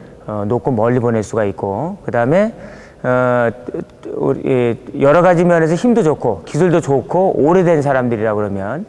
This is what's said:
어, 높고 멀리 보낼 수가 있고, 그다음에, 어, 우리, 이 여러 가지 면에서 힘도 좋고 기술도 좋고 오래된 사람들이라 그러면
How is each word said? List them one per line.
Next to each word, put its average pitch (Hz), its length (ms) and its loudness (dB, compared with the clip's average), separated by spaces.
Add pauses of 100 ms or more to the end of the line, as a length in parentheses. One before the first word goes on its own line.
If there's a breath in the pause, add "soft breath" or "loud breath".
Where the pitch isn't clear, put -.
(280 loud breath)
어, 107 180 -6
높고 120 260 -2
멀리 120 280 2
보낼 113 240 0
수가 107 220 -2
있고, 101 580 -6
그다음에, 165 500 0 (500 loud breath)
어, 123 460 2 (680)
우리, 123 600 -2 (160)
이 139 80 -6
여러 147 200 4
가지 180 220 4
면에서 170 320 2
힘도 233 280 2
좋고 127 420 -2
기술도 170 340 2
좋고 139 560 0
오래된 165 460 4
사람들이라 120 520 0
그러면 104 560 -4